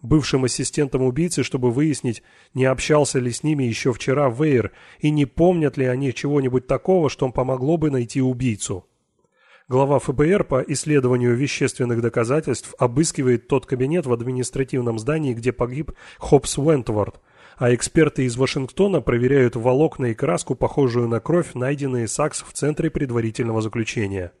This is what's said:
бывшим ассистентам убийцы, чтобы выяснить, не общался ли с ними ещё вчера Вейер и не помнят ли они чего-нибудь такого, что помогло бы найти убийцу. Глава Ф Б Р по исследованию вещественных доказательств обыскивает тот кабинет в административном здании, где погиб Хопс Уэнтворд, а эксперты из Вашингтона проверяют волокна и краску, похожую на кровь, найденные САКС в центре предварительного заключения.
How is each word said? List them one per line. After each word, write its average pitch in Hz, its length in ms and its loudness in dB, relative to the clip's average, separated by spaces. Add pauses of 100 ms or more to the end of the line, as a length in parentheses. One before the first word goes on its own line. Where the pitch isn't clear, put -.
бывшим 135 440 2
ассистентам 135 580 -2
убийцы, 135 400 0
чтобы 123 260 0
выяснить, 131 540 0 (320)
не 131 100 2
общался 139 540 2
ли 123 120 -2
с - 120 -8
ними 151 220 2
ещё 117 280 0
вчера 135 380 0
Вейер 123 400 2 (260)
и 151 140 0
не 147 160 2
помнят 165 500 2
ли 131 80 0
они 127 260 0
чего-нибудь 135 540 0
такого, 165 420 2
что 131 220 -2
помогло 131 480 -2
бы 151 140 0
найти 127 280 -2
убийцу. 123 680 -2 (800)
Глава 135 300 2
Ф - 120 -2
Б 143 180 2
Р 190 160 2
по 131 180 -2
исследованию 127 760 2
вещественных 120 680 -2
доказательств 123 760 -2
обыскивает 127 680 2
тот 139 200 0
кабинет 135 400 -2
в 123 60 2
административном 123 840 -2
здании, 139 380 -2
где 117 160 -2
погиб 131 400 -4 (260)
Хопс - 400 2
Уэнтворд, 127 640 0 (380)
а 123 180 2
эксперты 147 480 0
из 120 140 -4
Вашингтона 139 640 0
проверяют 123 540 2
волокна 127 520 0
и 113 80 -2
краску, 147 400 -2
похожую 120 520 0
на 113 120 -2
кровь, 170 340 0
найденные 127 540 -4
САКС 147 340 -4
в - 120 -20
центре 151 360 -2
предварительного 117 720 -2
заключения. 101 800 -4